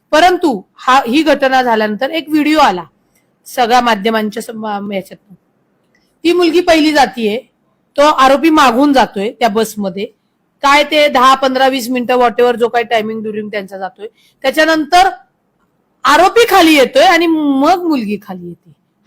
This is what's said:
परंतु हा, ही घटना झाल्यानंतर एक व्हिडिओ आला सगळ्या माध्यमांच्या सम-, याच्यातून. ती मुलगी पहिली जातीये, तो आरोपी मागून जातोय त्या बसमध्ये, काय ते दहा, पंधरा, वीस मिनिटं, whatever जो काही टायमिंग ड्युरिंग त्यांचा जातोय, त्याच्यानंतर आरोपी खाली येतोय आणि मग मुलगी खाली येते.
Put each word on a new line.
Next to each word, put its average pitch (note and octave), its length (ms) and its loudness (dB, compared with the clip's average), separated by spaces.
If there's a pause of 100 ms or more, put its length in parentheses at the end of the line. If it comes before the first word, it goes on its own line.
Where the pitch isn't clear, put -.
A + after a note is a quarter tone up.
(120)
परंतु D#4+ 500 2 (140)
हा, C4 320 0
ही C#4+ 160 0
घटना C4+ 380 0
झाल्यानंतर A3 480 -2
एक D#4+ 200 -8
व्हिडिओ D4+ 300 0
आला G3 240 0 (640)
सगळ्या B3 360 0
माध्यमांच्या A3 600 -4
सम-, G#3+ 500 -10
याच्यातून. F#3+ 420 -12 (880)
ती E4+ 100 2
मुलगी F4 280 2
पहिली D#4+ 320 2
जातीये, A#3+ 440 0 (600)
तो C#4+ 40 2
आरोपी C#4 480 2
मागून C#4+ 440 2
जातोय G#3+ 380 0
त्या A#3+ 180 -2
बसमध्ये, G3+ 560 -6 (560)
काय C#4+ 220 2
ते D4 240 0
दहा, C4 280 4
पंधरा, C4 320 0
वीस C4 220 -4
मिनिटं, B3 280 -2
whatever A#3+ 380 0
जो A#3 120 -2
काही A#3 180 -2
टायमिंग A3 360 -4
ड्युरिंग G#3+ 260 -8
त्यांचा G3 300 -10
जातोय, F#3+ 300 -12 (340)
त्याच्यानंतर D#4 680 0 (920)
आरोपी F#4+ 460 2
खाली F4 240 4
येतोय C4+ 300 4
आणि E4+ 240 2
मग D#4 560 0
मुलगी A#3 380 -4
खाली F3+ 260 -16
येते. E3+ 240 -20 (360)